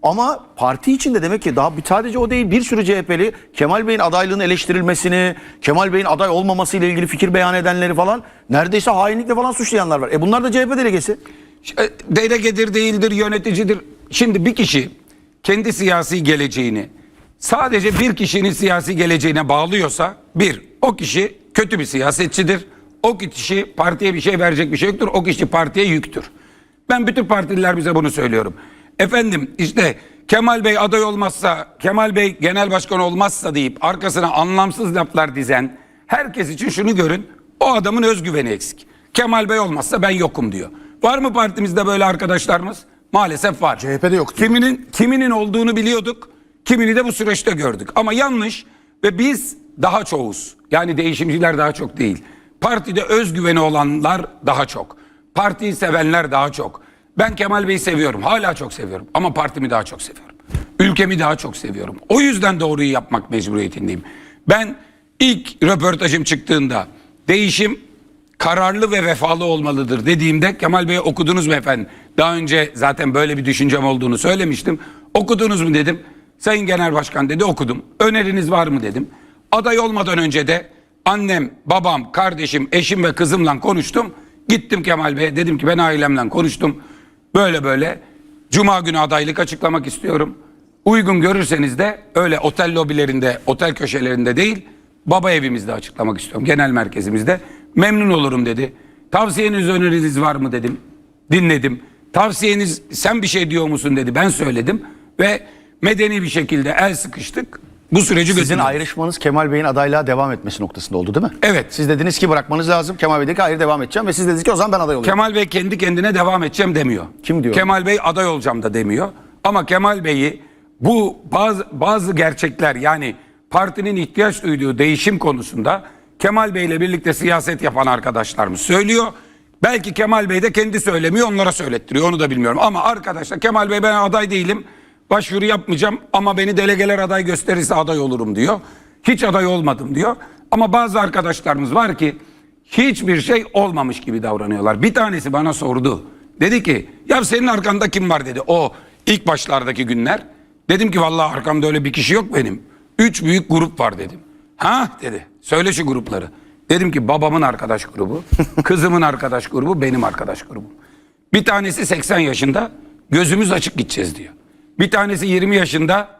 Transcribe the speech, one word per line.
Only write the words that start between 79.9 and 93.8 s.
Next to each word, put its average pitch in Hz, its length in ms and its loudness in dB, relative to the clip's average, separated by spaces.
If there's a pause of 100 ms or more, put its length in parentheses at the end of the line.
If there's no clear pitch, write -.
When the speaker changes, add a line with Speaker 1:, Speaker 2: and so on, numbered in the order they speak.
Speaker 2:
önce 151 280 0
de 170 200 0 (380)
annem, 190 460 0 (160)
babam, 170 460 0
kardeşim, 151 600 -2
eşim 180 320 2
ve 160 80 2
kızımla 160 480 0
konuştum. 196 540 -2 (340)
Gittim 208 340 0
Kemal 156 340 0
Bey'e, 147 200 -2
dedim 165 220 0
ki, 131 80 0
"Ben 170 120 2
ailemle 147 500 2
konuştum. 156 540 -2 (520)
Böyle 175 300 2
böyle. 139 360 -2 (500)
Cuma 202 300 4
günü 165 180 -2
adaylık 151 400 0
açıklamak 160 480 -2
istiyorum. 151 520 -4 (460)
Uygun 196 360 4
görürseniz 156 580 0
de 202 220 -2 (140)
öyle 165 240 2
otel 170 360 0
lobilerinde, 143 720 0
otel 143 280 0
köşelerinde 123 640 -2